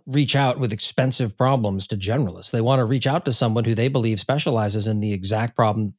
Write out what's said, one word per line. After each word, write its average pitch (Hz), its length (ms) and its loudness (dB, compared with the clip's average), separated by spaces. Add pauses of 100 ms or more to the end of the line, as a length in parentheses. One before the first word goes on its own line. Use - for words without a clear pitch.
reach 135 300 2
out 139 220 2
with 120 140 0
expensive 127 640 -2
problems 113 520 0
to 104 100 -4
generalists. 98 540 -2
They 113 100 0
wanna 127 240 2
reach 127 200 0
out 151 200 0
to 131 60 2
someone 113 320 2
who 113 100 2
they 117 140 0
believe 113 320 0
specializes 110 680 0
in 107 140 0
the 107 120 -2
exact 107 420 -2
problem 107 440 2